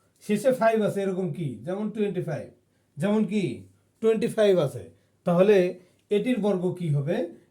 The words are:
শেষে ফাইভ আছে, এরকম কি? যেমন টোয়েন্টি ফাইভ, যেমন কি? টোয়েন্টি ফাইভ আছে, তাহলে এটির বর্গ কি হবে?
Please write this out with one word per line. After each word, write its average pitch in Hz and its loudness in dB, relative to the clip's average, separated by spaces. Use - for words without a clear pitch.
শেষে 214 2
ফাইভ 226 2
আছে, 196 -2
এরকম 185 -4
কি? 139 -6
যেমন 196 -6
টোয়েন্টি 185 -4
ফাইভ, 135 -8
যেমন 208 0
কি? 180 -4
টোয়েন্টি 220 2
ফাইভ 208 4
আছে, 139 -4
তাহলে 185 4
এটির 220 0
বর্গ 185 -2
কি 175 -6
হবে? 143 -2